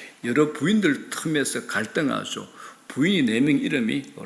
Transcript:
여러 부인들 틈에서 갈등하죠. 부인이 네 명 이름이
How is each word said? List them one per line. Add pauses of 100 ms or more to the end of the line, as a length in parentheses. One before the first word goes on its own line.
(240)
여러
부인들
틈에서
갈등하죠. (380)
부인이
네
명
이름이 (120)